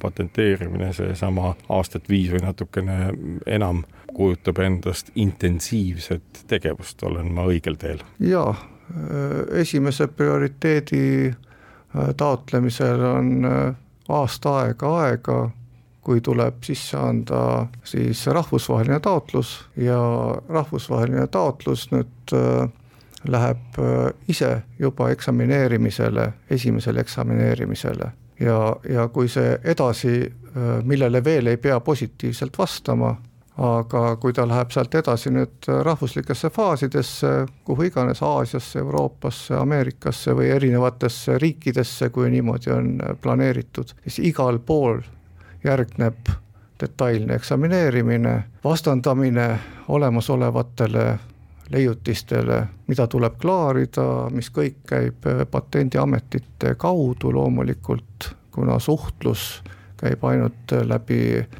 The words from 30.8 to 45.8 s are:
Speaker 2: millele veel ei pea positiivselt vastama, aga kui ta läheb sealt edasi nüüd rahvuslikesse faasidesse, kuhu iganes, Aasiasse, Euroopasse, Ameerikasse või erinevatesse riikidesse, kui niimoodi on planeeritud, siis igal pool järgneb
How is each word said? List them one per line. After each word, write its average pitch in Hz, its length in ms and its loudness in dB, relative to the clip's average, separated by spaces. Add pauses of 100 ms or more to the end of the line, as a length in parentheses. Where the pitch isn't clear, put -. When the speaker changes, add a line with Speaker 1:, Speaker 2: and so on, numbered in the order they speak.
Speaker 2:
millele 127 400 2
veel 147 220 4
ei 117 100 4
pea 127 240 2
positiivselt 127 800 -4
vastama, 120 580 0 (400)
aga 117 640 0
kui 123 160 0
ta 123 120 2
läheb 120 220 2
sealt 127 240 0
edasi 135 380 0
nüüd 127 360 -2 (140)
rahvuslikesse 143 720 -2
faasidesse, 139 800 0 (340)
kuhu 147 240 0
iganes, 127 340 0
Aasiasse, 135 560 -2
Euroopasse, 135 800 -2
Ameerikasse 135 800 0
või 131 160 4
erinevatesse 127 840 2
riikidesse, 127 760 0
kui 123 180 2
niimoodi 123 440 0
on 123 160 0 (300)
planeeritud, 123 800 0
siis - 160 -8 (100)
igal 127 300 2
pool 123 420 2 (640)
järgneb 123 640 0 (520)